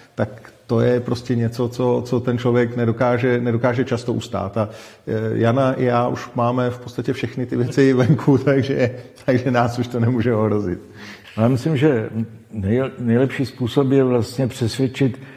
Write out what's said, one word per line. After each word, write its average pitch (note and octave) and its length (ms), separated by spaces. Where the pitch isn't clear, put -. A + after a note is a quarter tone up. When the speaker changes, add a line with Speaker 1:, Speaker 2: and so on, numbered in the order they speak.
Speaker 1:
tak - 140
to A#2 140
je B2 180
prostě B2 360
něco, A#2 340
co, B2 360
co B2 140
ten A#2+ 180
člověk A#2+ 400
nedokáže, A#2+ 640
nedokáže A#2+ 440
často A#2 280
ustát. G2 440
A, G#2+ 120
eh, - 40
Jana A#2+ 400
i B2+ 120
já A#2+ 220
už B2+ 280
máme B2 340
v A#2 100
podstatě - 340
všechny B2+ 320
ty B2+ 120
věci C3 360
venku, B2+ 440
<laughs> A#2+ 80
takže, C3+ 500
takže B2+ 260
nás B2 280
už A#2+ 80
to B2 120
nemůže A#2 360
ohrozit. G#2 440
Speaker 2:
Já A2 100
myslím, C3+ 300
že B2+ 320
nejle-, A2+ 480
nejlepší B2 460
způsob B2+ 460
je C3+ 120
vlastně B2 440
přesvědčit B2+ 720